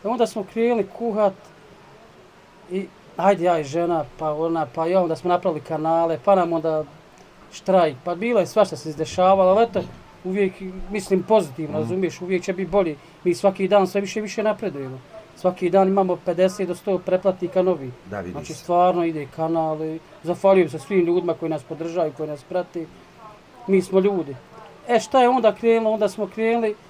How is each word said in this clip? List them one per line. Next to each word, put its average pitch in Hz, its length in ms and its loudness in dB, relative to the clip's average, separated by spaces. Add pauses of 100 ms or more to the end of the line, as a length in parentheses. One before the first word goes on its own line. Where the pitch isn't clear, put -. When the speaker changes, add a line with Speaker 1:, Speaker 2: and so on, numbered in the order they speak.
Speaker 1:
I 196 40 -6
onda 233 200 2
smo 208 160 -8
krenuli 226 460 0
kuhat 214 440 -2 (1400)
i 190 140 -4 (320)
ajde, 180 260 2
ja 175 160 2
i 151 40 -4
žena, 165 420 -2 (140)
pa 156 140 -2
ona, 160 320 -2
pa 160 220 -6
ja, 185 140 2
onda 165 140 -2
smo 175 140 -6
napravili 175 320 0
kanale, 160 640 0
pa 196 100 6
nam 170 180 0
onda 156 300 -2 (680)
štrajk, 175 520 2
pa 175 120 -4
bilo 226 240 0
je 170 80 0
svašta 196 280 2
se 156 140 -10
izdešavalo, 185 600 2
ali 214 120 6
eto, 202 180 -2 (420)
uvijek, 190 300 -2 (380)
mislim, 196 320 0
pozitivno, 156 480 0
Speaker 2:
Mhm. 156 100 -4
Speaker 1:
razumiješ, 180 400 -4
uvijek 180 220 -2
će 190 100 -4
biti 175 180 -6
bolje. 175 240 0 (280)
Mi 180 120 2
svaki 190 320 0
dan 190 200 4
sve 202 140 -2
više 202 180 -6
i 214 40 -6
više 208 200 -6
napredujemo. 143 560 -4 (360)
Svaki 185 340 -2
dan 190 180 4
imamo 190 300 2
pedeset 185 500 0
do 175 80 -4
sto 185 220 -2
pretplatnika 185 640 0
novi. 151 300 0 (140)
Speaker 2:
Da, 101 140 -8
vidi 92 120 -8
Speaker 1:
Znači, 147 220 -12
Speaker 2:
se. - 60 -14
Speaker 1:
stvarno 175 460 2
ide 156 220 -6
kanal 160 560 -4
i 160 160 -8 (240)
zahvaljujem 180 460 2
se 147 100 -8
svim 185 260 0
ljudima 170 280 0
koji 160 160 -6
nas 151 140 -4
podržaju, 165 500 -4
koji 156 160 -8
nas 147 140 -10
prate. 180 420 -6 (840)
Mi 190 140 4
smo 185 180 0
ljudi. 180 360 0 (520)
E, 240 120 2
šta 254 220 2
je 247 80 6
onda 220 260 2
krenulo? 226 360 2
Onda 208 180 0
smo 196 180 -4
krenuli 226 480 -2 (140)